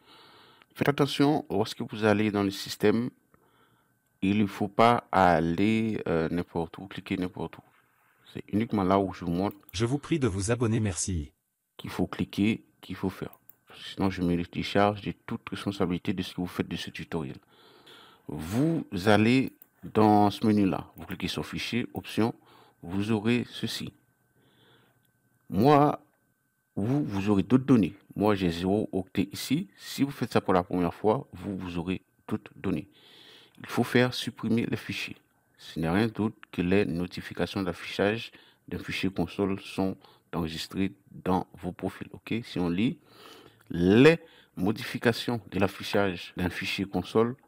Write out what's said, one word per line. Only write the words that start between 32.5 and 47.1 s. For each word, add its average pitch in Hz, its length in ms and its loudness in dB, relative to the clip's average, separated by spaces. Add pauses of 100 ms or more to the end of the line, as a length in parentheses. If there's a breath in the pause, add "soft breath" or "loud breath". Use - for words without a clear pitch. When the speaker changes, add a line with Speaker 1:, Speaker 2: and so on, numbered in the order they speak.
Speaker 1:
données. 78 320 -4 (720 loud breath)
Il - 80 -16
faut - 160 0
faire 123 300 2
supprimer - 540 -2
les 110 100 -2
fichiers. - 400 -10 (400)
Ce - 240 -10
n'est 80 80 0
rien 104 180 2
d'autre 107 300 -4 (120)
que - 120 -4
les 95 240 2
notifications 87 760 -6
d'affichage 98 680 -2 (380 loud breath)
d'un 90 100 -8
fichier - 300 -4
console 98 500 -2
sont 95 380 -4 (360 soft breath)
enregistrées 85 600 -4 (180)
dans - 420 -2
vos 90 200 -10
profils. - 400 -8
Ok ? - 300 -8
Si - 140 -10
on 90 120 0
lit, 110 300 -2 (720 loud breath)
les 113 480 8 (380 loud breath)
modifications 120 920 -2
de - 100 -4
l'affichage 98 800 -2
d'un 90 120 -2
fichier 95 360 -6
console 113 500 0 (120)